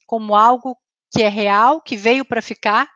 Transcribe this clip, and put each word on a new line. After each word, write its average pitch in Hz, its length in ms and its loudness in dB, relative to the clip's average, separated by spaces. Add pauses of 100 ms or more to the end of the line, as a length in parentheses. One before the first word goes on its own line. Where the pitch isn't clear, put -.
como 214 260 -4
algo 240 420 2 (360)
que 226 100 0
é 214 60 2
real, 208 520 0
que - 160 -10
veio 233 280 0
pra 226 160 -6
ficar, 226 560 -4